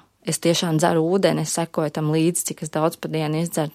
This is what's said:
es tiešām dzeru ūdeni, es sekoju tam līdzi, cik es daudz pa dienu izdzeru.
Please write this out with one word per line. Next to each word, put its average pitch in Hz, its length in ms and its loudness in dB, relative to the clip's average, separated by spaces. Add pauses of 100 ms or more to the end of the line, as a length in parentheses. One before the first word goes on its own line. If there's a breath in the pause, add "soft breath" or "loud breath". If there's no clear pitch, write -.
(220)
es 160 180 -4
tiešām 165 400 2
dzeru 170 240 4
ūdeni, 170 400 2
es - 80 -6
sekoju 165 400 -2
tam 156 160 -2
līdzi, 160 400 0
cik - 160 -10
es 156 80 -10
daudz 160 240 0
pa 160 160 -8
dienu 156 300 -2
izdzeru. 165 320 -2